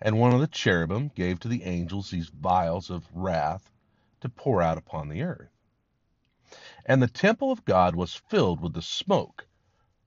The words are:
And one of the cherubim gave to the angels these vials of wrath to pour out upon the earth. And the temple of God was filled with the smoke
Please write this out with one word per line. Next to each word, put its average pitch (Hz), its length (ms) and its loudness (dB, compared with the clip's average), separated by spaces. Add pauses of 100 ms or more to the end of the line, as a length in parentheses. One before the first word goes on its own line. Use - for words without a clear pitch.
And 110 180 2
one 123 140 6
of 127 80 4
the 160 60 0
cherubim 98 680 0
gave 90 280 -2
to - 60 -8
the 117 180 -4
angels 90 440 -6
these 85 200 -6
vials 87 600 -2
of 90 240 -10
wrath 87 560 -4 (520)
to 131 80 -8
pour 110 340 0
out 80 160 0
upon 78 280 -10
the 78 140 -8
earth. - 280 -8 (1400)
And 131 140 6
the 123 60 4
temple 226 440 0
of 254 140 -6
God 90 300 4
was 87 180 -4
filled 95 480 0
with 82 120 -6
the 82 100 -8
smoke - 640 -2 (600)